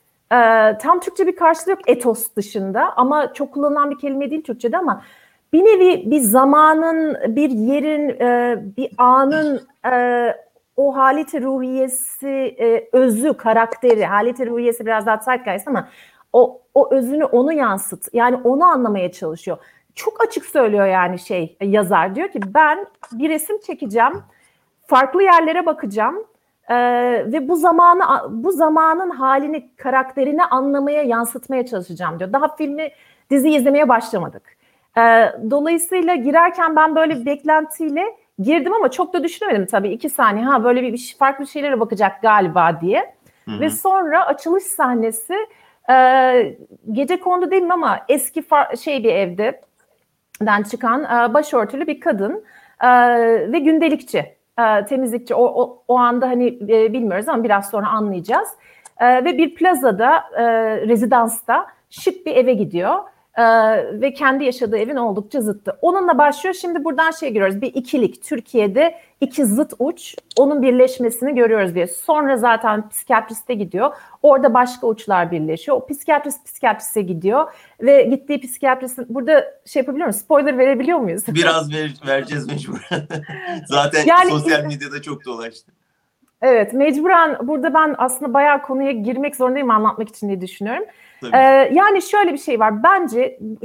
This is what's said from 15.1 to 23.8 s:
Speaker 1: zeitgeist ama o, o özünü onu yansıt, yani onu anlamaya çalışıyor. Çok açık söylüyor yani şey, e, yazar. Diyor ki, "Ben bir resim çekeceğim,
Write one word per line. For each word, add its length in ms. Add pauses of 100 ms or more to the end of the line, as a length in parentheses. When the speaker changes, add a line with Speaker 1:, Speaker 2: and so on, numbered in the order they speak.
Speaker 1:
zeitgeist 500
ama 200 (460)
o, 280 (120)
o 200
özünü 320
onu 280
yansıt, 600
yani 300
onu 220
anlamaya 460
çalışıyor. 460 (380)
Çok 280
açık 220
söylüyor 400
yani 340
şey, 400
e, 60
yazar. 500
Diyor 140
ki, 100 (140)
"Ben 340 (240)
bir 180
resim 300
çekeceğim, 640 (640)